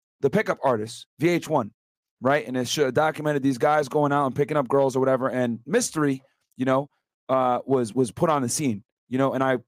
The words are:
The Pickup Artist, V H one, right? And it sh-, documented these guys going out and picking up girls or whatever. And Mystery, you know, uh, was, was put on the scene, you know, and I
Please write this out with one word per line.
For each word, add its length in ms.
The 100
Pickup 320
Artist, 440
V 100
H 200
one, 240
right? 260
And 100
it 120
sh-, 240
documented 500
these 160
guys 300
going 240
out 140
and 100
picking 200
up 120
girls 260
or 60
whatever. 280
And 380
Mystery, 560
you 100
know, 220
uh, 380
was, 280
was 180
put 180
on 120
the 60
scene, 360
you 100
know, 160
and 80
I 260